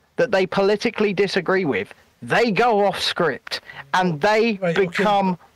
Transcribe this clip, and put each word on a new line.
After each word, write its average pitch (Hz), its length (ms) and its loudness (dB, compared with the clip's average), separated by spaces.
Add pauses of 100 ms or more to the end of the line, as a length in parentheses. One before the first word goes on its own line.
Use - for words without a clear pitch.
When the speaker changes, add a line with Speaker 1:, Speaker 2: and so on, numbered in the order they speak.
(180)
Speaker 1:
that 170 140 0
they 190 140 2
politically 208 680 0
disagree 190 520 0
with, 101 280 -4 (280)
they 190 300 0
go 208 340 2
off 185 140 -2
script - 640 -4 (320)
and 180 260 2
they 214 420 2
Speaker 2:
Right, 170 160 -2
okay. 196 100 2
Speaker 1:
become 196 520 0 (160)